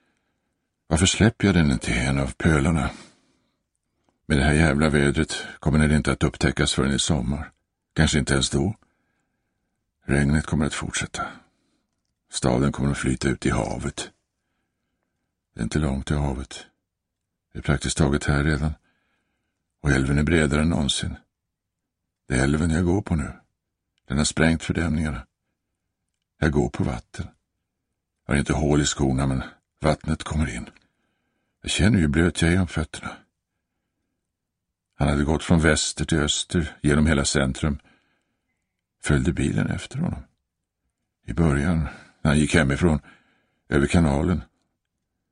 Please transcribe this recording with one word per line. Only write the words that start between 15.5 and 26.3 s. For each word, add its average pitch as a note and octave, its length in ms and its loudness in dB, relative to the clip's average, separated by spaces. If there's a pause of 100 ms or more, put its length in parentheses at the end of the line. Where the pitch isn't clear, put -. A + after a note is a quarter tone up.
Det - 60 -10
är A1+ 40 -4
inte A#1 140 -2
långt C#2 280 -4
till D2+ 100 -2
havet. C2+ 500 -6 (840)
Det - 60 -12
är C2+ 40 -12
praktiskt C#2+ 360 -2
taget C#2+ 260 2
här C#2+ 200 0
redan. D#2 300 0 (1080)
Och D2 80 0
älven C2+ 280 2
är D2 40 2
bredare D2+ 400 2
än D#2+ 60 2
någonsin. D2+ 480 -2 (1120)
Det C2+ 60 -2
är B1+ 100 2
älven D2+ 260 0
jag E2 140 0
går F2 180 0
på - 120 -2
nu. C#2+ 180 -2 (760)
Den C2 100 -2
har D2+ 60 2
sprängt D#2+ 380 0
fördämningarna. D#2 640 -4 (1120)